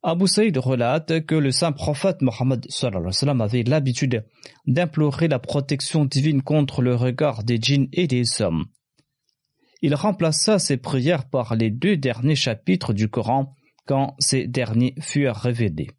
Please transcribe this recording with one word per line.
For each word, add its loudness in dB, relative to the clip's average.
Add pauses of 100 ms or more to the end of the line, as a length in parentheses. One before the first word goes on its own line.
Abu 2
Saïd 2
relate 0
que 0
le 2
saint 0
prophète -2
Mohammed, 0
sallallahu -4
alayhi -4
wa -4
sallam, 0
avait 0
l'habitude 0 (400)
d'implorer 0
la 0
protection 0
divine 2
contre 0
le 2
regard 0
des 0
djinns 2
et 0
des 0
hommes. 0 (1160)
Il 2
remplaça 0
ses 0
prières -2
par -2
les 2
deux 0
derniers 0
chapitres -2
du 0
Coran -2 (320)
quand 0
ces 0
derniers 0
furent 0
révélés. -2